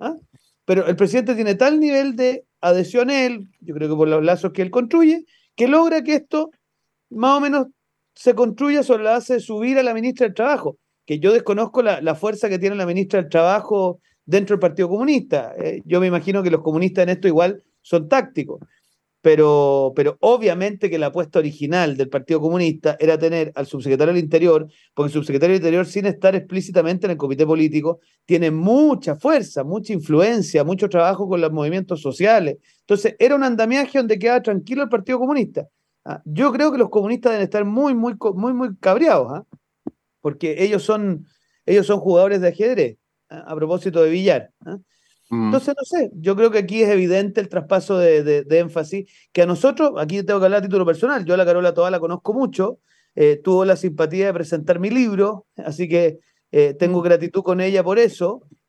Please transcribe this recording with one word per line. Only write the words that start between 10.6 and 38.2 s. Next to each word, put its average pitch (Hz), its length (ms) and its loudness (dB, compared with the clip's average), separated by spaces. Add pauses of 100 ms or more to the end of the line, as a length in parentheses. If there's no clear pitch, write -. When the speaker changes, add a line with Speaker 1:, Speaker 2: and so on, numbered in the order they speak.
Speaker 1:
que 151 140 -6
yo 175 120 4
desconozco 226 520 0
la, 185 180 0
la 156 140 -2
fuerza 208 340 -4
que 190 80 -2
tiene 196 180 -2
la 190 120 -4
ministra 190 340 -2
del 156 80 -12
Trabajo 185 720 0 (260)
dentro 196 300 0
del 185 40 -2
Partido 175 300 0
Comunista. 208 640 -2
Eh, - 300 -6
yo 175 140 0
me 185 80 2
imagino 185 340 -2
que 180 80 -2
los 160 140 2
comunistas 180 400 0
en 175 60 2
esto 180 180 -2
igual 175 340 2 (220)
son 160 260 -2
tácticos, - 500 -2 (640)
pero, 147 720 4
pero 143 260 0
obviamente 208 680 0
que 165 80 -4
la 151 100 -2
apuesta 156 320 -4
original 151 560 -2
del 131 140 -4
Partido 143 320 -2
Comunista 156 580 -2
era 156 180 2
tener 160 380 -2
al 139 120 -8
subsecretario 139 460 0
del 175 100 0
Interior, 160 440 2 (260)
porque 147 140 -2
el 147 60 -6
subsecretario 151 400 0
del 190 80 2
Interior, 170 240 0
sin 196 220 -4
estar 190 280 2
explícitamente 180 680 -2
en 185 60 -2
el 165 60 -4
comité 139 280 0
político, 156 540 0 (260)
tiene 170 240 2
mucha 190 640 2
fuerza, 233 480 0
mucha 208 300 -8
influencia, 165 680 0
mucho 185 260 -2
trabajo 185 400 0
con 180 120 -2
los 160 100 0
movimientos 160 500 -4
sociales. 170 560 0 (220)
Entonces, 202 400 -2
era 262 160 4
un 277 80 0
andamiaje 254 540 0
donde 220 220 0
quedaba 240 220 2
tranquilo 220 420 -4
el 240 60 -4
Partido 233 300 -2
Comunista. 254 480 -4 (360)
Ah, - 220 -12
yo 175 260 0
creo 302 200 0
que 277 60 -2
los 240 120 0
comunistas 226 420 -2
deben 208 140 -2
estar 208 200 -2
muy, 262 280 0
muy 233 240 -4
co-, 214 160 -4